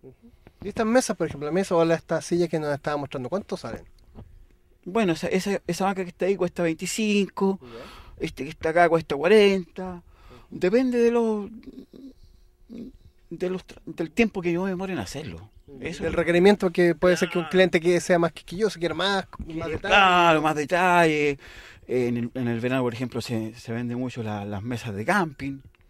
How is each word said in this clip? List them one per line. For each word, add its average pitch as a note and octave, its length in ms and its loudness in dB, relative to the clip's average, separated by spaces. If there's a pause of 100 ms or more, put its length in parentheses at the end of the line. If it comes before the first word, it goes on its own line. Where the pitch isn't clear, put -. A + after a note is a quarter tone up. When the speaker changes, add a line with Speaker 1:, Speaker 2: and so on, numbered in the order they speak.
Speaker 1:
Ujú. C3 120 -20 (480)
¿Y F3+ 60 -10
estas A3 180 -2
mesas, A3+ 300 2
por E3 100 -4
ejemplo, C#3+ 200 -8
la D3+ 60 -6
mesa F#3 240 0
o E3 80 6
la, E3 100 2
estas D#3+ 300 -4
sillas F3 240 0
que E3 100 -2
nos D3 140 -2
estaba D3 240 -4
mostrando, C3+ 320 -6
cuánto F#3 280 -6
salen? A2+ 280 -12 (1000)
Speaker 2:
Bueno, F#3 280 0
esa, D#3+ 160 -4
esa, F#3+ 380 -2
esa E3+ 180 -2
banca G3 180 -2
que F3 80 -10
está - 160 -4
ahí G3 100 2
cuesta F3+ 280 -2
veinticinco, F#3+ 960 0
Speaker 1:
Ya. - 640 -16
Speaker 2:
este D#3 180 -8
que D3+ 60 -10
está D#3+ 200 -4
acá E3+ 180 6
cuesta D#3+ 260 0
cuarenta. F#3 800 2
Speaker 1:
Ujú. F3 80 -16 (480)
Speaker 2:
Depende A#3+ 480 0
de A#3 140 4
los A3 380 -2 (1900)
de F3+ 120 -4
los F#3 160 -8
tra-, - 200 -20
del E3 240 -8
tiempo G#3 320 0
que F3 100 -2
yo E3+ 120 -2
me G3 60 -4
demore F#3+ 220 -6
en D#3+ 60 -6
hacerlo. G2 520 -10 (300)
Eso. D#3+ 240 -10
Speaker 1:
Del D#3+ 80 -2
requerimiento F3 580 4
que F3 240 4
puede F3+ 220 2
ser - 140 0
que F3+ 80 -2
un E3 60 0
Speaker 2:
Claro. D#3 80 -10
Speaker 1:
cliente F3+ 280 4
que F3 200 2
sea F3 180 2
más E3+ 140 0
quisquilloso, - 460 -4
quiera E3 160 -4
más, F#3+ 320 -2 (120)
más - 80 -12
Speaker 2:
Quiere, E3 240 -8
Speaker 1:
detalle. D#3 100 -6 (140)
Speaker 2:
claro, F3 480 6
más D#3 120 2
detalle. D#3+ 760 4 (580)
Eh, B2 200 0
en A#2+ 100 -2
el, A#2+ 160 -4
en B2+ 140 -4
el A#2 120 -2
verano, B2+ 220 0
por A#2+ 100 0
ejemplo, A#2 300 -6
se, A2 320 -6
se A#2 180 -12
vende A#2+ 240 -6
mucho B2 260 -6
la, G#2+ 220 -6
las G2+ 180 -8
mesas A#2 320 -8
de G#2 120 -8
camping. C#3+ 540 -4 (300)